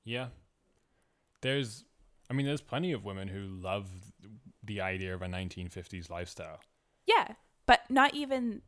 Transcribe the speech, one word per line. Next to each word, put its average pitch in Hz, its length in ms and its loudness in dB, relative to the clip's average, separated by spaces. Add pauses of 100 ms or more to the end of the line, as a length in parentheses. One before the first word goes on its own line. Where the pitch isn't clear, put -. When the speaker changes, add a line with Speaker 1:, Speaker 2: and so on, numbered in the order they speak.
Speaker 1:
Yeah. 123 220 -4 (1120)
There's, 131 420 0 (460)
I 127 40 -4
mean, 139 120 2
there's 143 160 -2
plenty 165 320 -2
of 104 100 -4
women 98 240 -6
who 98 140 -6
love 95 480 -4 (760)
the 104 160 -4
idea 95 340 0
of 90 80 -4
a 92 60 -4
nineteen 90 400 -4
fifties 87 420 -10
lifestyle. 85 520 -8 (440)
Speaker 2:
Yeah, 349 280 4 (320)
but - 240 10
not 269 260 8
even 262 520 -2